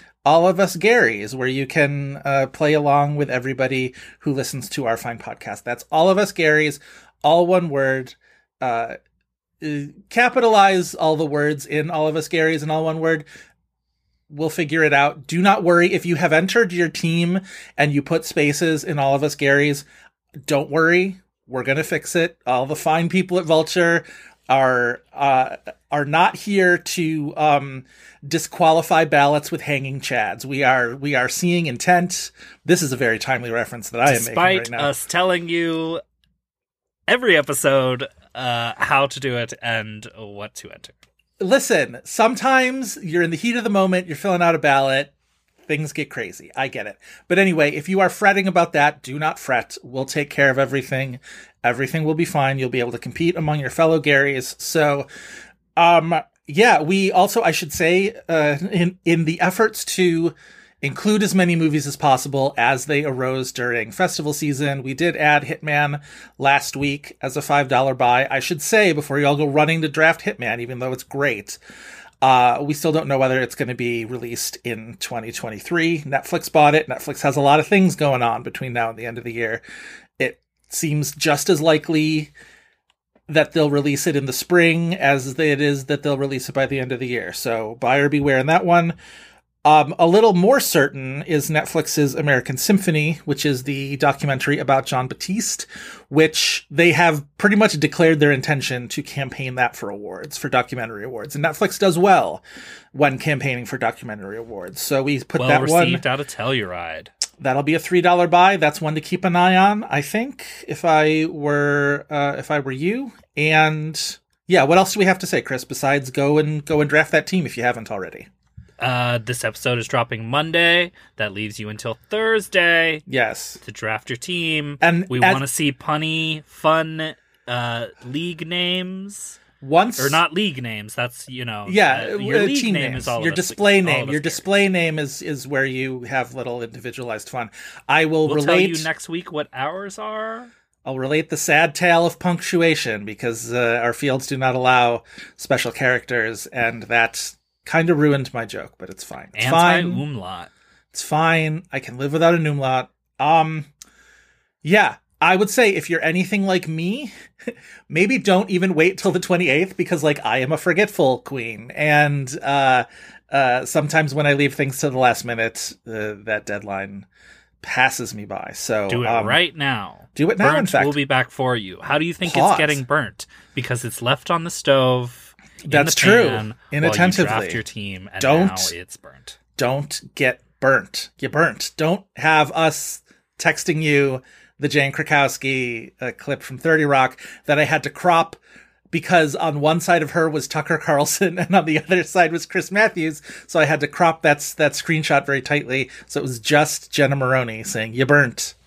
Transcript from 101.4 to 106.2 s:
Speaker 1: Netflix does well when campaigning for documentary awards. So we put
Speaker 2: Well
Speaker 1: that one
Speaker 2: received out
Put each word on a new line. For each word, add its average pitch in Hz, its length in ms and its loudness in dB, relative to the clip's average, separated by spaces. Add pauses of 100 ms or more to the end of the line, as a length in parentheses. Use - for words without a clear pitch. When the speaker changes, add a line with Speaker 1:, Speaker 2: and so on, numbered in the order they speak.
Speaker 1:
Netflix 165 340 -2
does 180 200 2
well 151 440 4 (500)
when 135 260 0
campaigning 131 480 -4
for 135 100 -8
documentary 110 640 -8
awards. 101 420 -12
So 135 220 -2
we 135 200 -2
put - 180 -4
Speaker 2:
Well 123 100 0
Speaker 1:
that 151 180 2
one 170 160 6
Speaker 2:
received 170 220 0
out 135 140 -2